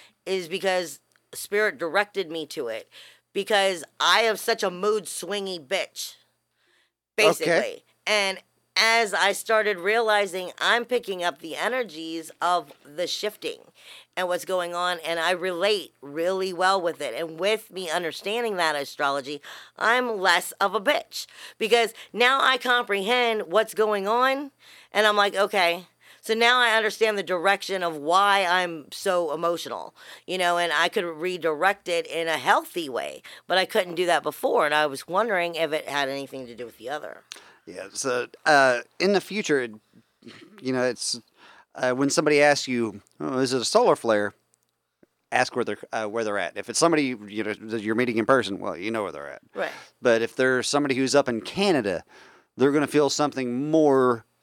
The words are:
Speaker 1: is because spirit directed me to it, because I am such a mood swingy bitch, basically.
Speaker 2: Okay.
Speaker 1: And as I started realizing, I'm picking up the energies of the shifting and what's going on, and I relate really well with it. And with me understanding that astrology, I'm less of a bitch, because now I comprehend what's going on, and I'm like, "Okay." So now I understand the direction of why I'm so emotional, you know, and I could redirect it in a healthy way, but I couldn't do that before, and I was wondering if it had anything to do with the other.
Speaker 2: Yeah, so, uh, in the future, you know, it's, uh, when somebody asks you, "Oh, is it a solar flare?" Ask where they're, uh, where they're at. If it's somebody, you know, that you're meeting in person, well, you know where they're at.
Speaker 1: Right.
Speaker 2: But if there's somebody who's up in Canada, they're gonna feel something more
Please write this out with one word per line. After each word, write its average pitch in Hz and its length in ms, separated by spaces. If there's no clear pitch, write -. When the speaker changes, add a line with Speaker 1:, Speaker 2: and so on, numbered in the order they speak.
Speaker 1:
is 185 240
because 180 520
spirit 202 420
directed 170 540
me 160 160
to 139 220
it, 110 200
because 196 520
I 175 200
am 220 160
such - 260
a 196 80
mood 196 340
swingy 190 560
bitch, 147 540
basically. 170 360
Speaker 2:
Okay. 120 300
Speaker 1:
And 196 320
as 226 360
I 196 200
started 214 460
realizing, 202 800
I'm 220 260
picking 196 380
up 175 180
the 160 160
energies 165 720
of 170 320
the 151 220
shifting 160 520
and 180 120
what's 175 160
going 175 300
on, 175 320
and 165 140
I 165 120
relate 185 680
really 180 520
well 185 280
with 165 200
it. 131 140
And 160 240
with 208 320
me 185 200
understanding 196 680
that 160 200
astrology, 143 640
I'm 233 400
less 180 340
of 196 220
a 214 60
bitch, - 460
because 226 360
now 247 300
I 262 160
comprehend 233 840
what's 208 300
going 208 340
on, 269 420
and 208 140
I'm 208 100
like, 202 180
"Okay." 185 520
So - 140
now 233 260
I 226 160
understand 214 420
the 196 60
direction 185 580
of 170 140
why 190 480
I'm 175 480
so 175 400
emotional, 156 600
you 180 140
know, 175 180
and 175 160
I 160 160
could 180 160
redirect 170 840
it 170 180
in 165 220
a 156 100
healthy 180 500
way, 71 340
but 180 100
I 190 60
couldn't 185 320
do 180 100
that 165 160
before, - 440
and 147 80
I 151 120
was 139 220
wondering 180 480
if 156 160
it 151 160
had 139 200
anything 135 380
to 120 80
do 117 120
with 110 120
the 113 120
other. 147 340
Speaker 2:
Yeah, 92 260
so, 123 340
uh, 135 340
in 190 140
the 185 60
future, 151 480
you 131 120
know, 127 120
it's, 123 360
uh, 127 180
when 135 180
somebody 151 300
asks 147 280
you, 113 320
"Oh, 143 220
is 127 120
it 131 80
a 113 40
solar 208 320
flare?" 104 360
Ask 123 240
where 120 80
they're, 104 140
uh, 110 140
where 110 160
they're 104 160
at. 90 180
If 101 120
it's 117 100
somebody, 151 380
you 104 160
know, 104 120
that 110 280
you're 110 140
meeting 120 220
in 110 80
person, 101 340
well, 95 160
you 95 160
know 113 100
where 90 100
they're 71 180
at. - 120
Speaker 1:
Right. 165 160
Speaker 2:
But 113 220
if 113 140
there's 127 320
somebody 143 260
who's 127 220
up 135 120
in 117 120
Canada, 127 640
they're 139 160
gonna 143 140
feel 143 240
something 131 640
more 131 520